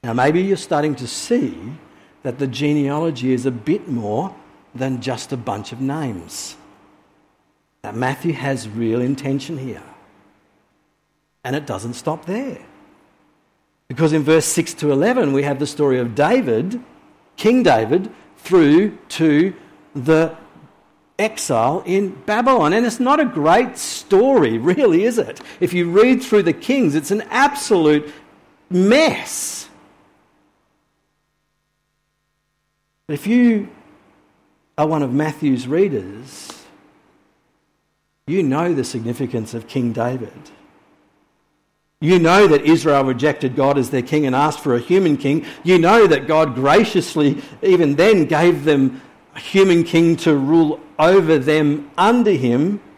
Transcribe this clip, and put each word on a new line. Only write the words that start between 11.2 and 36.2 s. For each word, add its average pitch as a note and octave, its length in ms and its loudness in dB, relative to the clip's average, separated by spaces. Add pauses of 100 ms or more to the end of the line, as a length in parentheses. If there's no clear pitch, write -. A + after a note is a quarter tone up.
And C3 120 -4
it D3 80 -8
doesn't A#2 300 -10
stop D#3+ 300 -8
there. A3+ 320 -8 (1300)
Because D3+ 240 0
in D3+ 100 0
verse D#3 220 4
six - 300 -4
to D3 180 -2
eleven, F3 400 0
we C#3 100 0
have C#3+ 160 -4
the D3 80 -4
story C3+ 320 0
of A#2+ 160 -6
David, F3+ 680 -2 (540)
King A#3+ 280 2
David, C#3 460 0 (280)
through E3+ 600 4 (120)
to D#3+ 440 2 (400)
the D#3+ 440 0 (840)
exile D#3 680 -2
in F#3+ 260 -2 (140)
Babylon. G#3+ 460 2
And A3+ 140 2
it's A#3 160 -4
not C4+ 180 2
a D4 60 2
great F3+ 520 0
story, G3 800 2
really, F3+ 460 2
is A#3 140 0
it? - 240 -6 (180)
If F3+ 140 -2
you F3 180 -2
read B3 320 4
through G#3 200 2
the - 100 0
Kings, A#3+ 420 -2
it's D#3 160 -4
an G#3 120 -2
absolute F3 840 0 (600)
mess. - 1000 0 (3500)
But D3 80 -6
if C#3+ 120 -10
you A#3 400 2 (1120)
are D3+ 100 0
one D3+ 160 -2
of B2+ 80 -4
Matthew's C#3 560 -2
readers, C3 1000 -6 (1600)